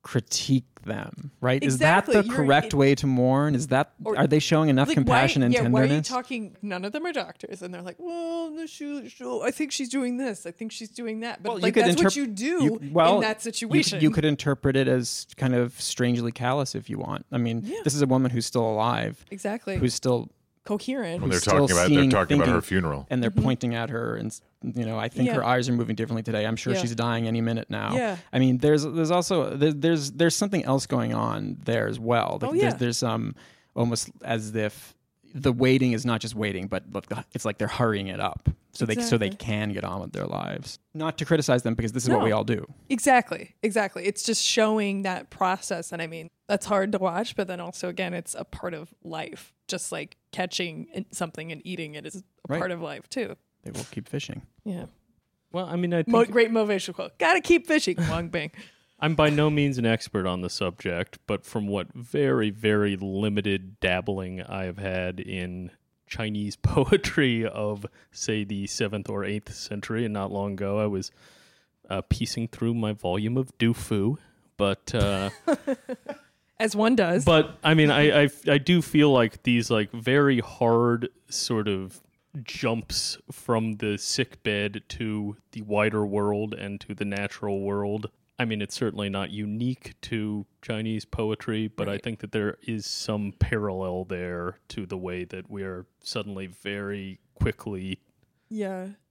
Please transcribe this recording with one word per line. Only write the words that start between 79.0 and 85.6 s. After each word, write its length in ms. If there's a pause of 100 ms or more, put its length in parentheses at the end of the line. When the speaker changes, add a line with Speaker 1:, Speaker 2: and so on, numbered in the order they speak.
Speaker 4:
like 300
these, 280
like, 200
very 480
hard 680 (200)
sort 380
of 340 (440)
jumps 760 (120)
from 460
the 220
sick 460
bed 440
to 480 (160)
the 100